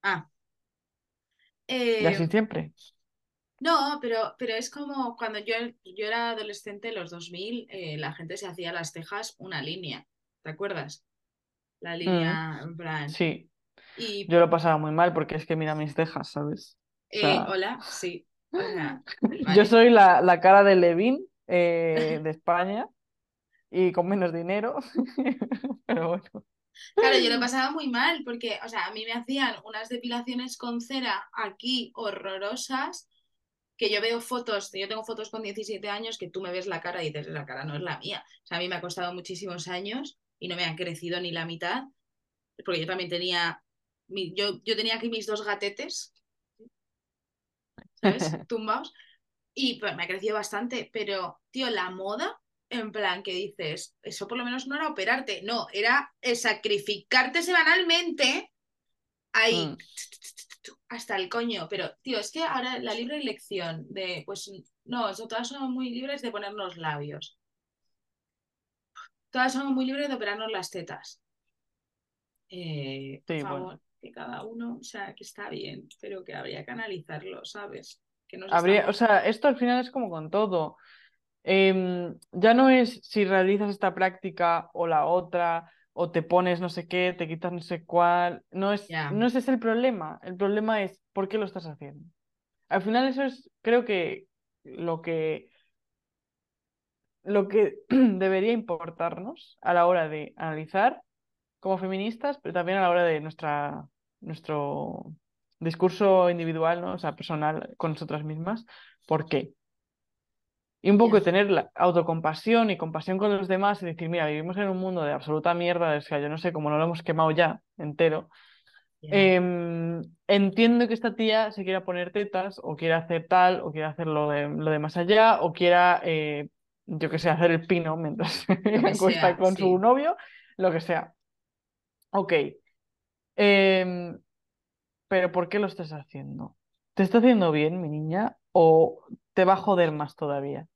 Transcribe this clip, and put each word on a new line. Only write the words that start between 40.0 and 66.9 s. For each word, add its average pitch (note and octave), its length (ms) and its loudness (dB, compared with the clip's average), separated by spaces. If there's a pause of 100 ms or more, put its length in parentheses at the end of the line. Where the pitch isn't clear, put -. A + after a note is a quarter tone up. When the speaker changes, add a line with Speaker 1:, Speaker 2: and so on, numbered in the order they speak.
Speaker 1:
y F3 80 -12
no F3 80 -8
me F3 100 -4
han D#3+ 100 -4
crecido E3+ 460 -6
ni F3 100 -8
la E3 140 -6
mitad, E3+ 380 -4 (840)
porque F3 160 -2
yo E3 60 -6
también F3+ 220 -6
tenía, F3 540 -2 (440)
mi-, F#3 280 -8
yo, G3+ 280 -4
yo A3 120 -2
tenía A3+ 220 -2
aquí A3+ 120 -6
mis A3 180 -6
dos G#3 180 -4
gatetes, G3+ 680 -8 (1800)
¿sabes? F3 460 0
Speaker 2:
<laughs> - 60 -20
Speaker 1:
Tumbados. A3 460 -4 (600)
Y B3+ 260 -4
pues F#3+ 160 -6
me F3 80 -6
ha E3+ 40 -8
crecido G3 280 -4
bastante, A3+ 580 -6
pero, G3 460 -6 (120)
tío, B3+ 180 -4
la F#3 220 -4
moda, G#3 480 -6 (300)
en A3 220 -6
plan, G3 320 -4
que F#3+ 100 -8
dices, F3+ 680 -8
"Eso G3 240 -10
por A#3+ 100 -8
lo B3 80 -6
menos B3+ 220 -8
no C#4 80 -6
era D4+ 140 -4
operarte". A3+ 540 -4
No, A3+ 300 -6
era, A#3+ 480 0
eh, B3 140 -2
sacrificarte G#3+ 1080 -2
semanalmente E4+ 1080 2 (840)
ahí, F3 440 0
Speaker 2:
Mm. - 0 - (1120)
Speaker 1:
hasta A#3 280 -8
el F#3 120 -4
coño. A#3 400 -4
Pero, F#3+ 220 -6 (100)
tío, A#3+ 180 -4
es G#3 120 -8
que D#4 120 -6
ahora B3+ 360 -4
la A#3+ 140 -6
libre A#3+ 240 -6
elección F#3 720 -8
de, F3+ 360 -8
pues, G3+ 260 -12 (340)
no, A#3 240 -4
eso, A3 180 -12
todas A#3 220 -6
somos C#4 200 -8
muy B3+ 200 -4
libres C4+ 320 -8
de A#3 100 -6
ponernos G3+ 460 -10
labios. D3+ 600 -8 (1900)